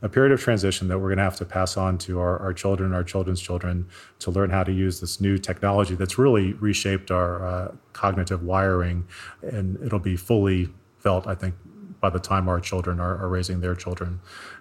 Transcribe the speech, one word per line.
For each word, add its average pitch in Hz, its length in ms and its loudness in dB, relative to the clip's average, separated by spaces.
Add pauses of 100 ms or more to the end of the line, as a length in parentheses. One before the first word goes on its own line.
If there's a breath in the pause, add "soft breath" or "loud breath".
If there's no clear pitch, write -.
a 101 80 -4
period 135 220 6
of 131 100 4
transition 98 460 2
that 92 120 0
we're 95 100 -2
gonna 95 140 2
have 92 140 0
to - 80 -6
pass 92 320 -2
on 92 220 0
to 90 200 -4
our, 90 200 0
our 95 140 -4
children, 95 380 0
our 90 120 0
children's 90 360 -2
children, 90 480 -4 (320 loud breath)
to 95 120 -4
learn 95 180 2
how 95 140 2
to 95 80 0
use 95 280 0
this - 220 -6
new 98 160 4
technology 98 580 0
that's 92 220 -2
really 110 360 4
reshaped 98 580 -2
our, 90 340 0
uh, 90 260 -4 (220)
cognitive 92 480 0
wiring. 90 640 2 (380 loud breath)
And 95 420 -4
it'll 107 140 0
be 90 180 0
fully 98 520 2 (280)
felt, 95 300 2
I 95 80 -2
think, 92 200 -4 (460)
by 98 80 2
the 87 100 0
time 92 300 0
our 87 100 2
children 90 400 -4
are, 90 180 -2
are 92 120 -4
raising 90 320 -2
their 90 140 -2
children. 87 440 -6 (420 loud breath)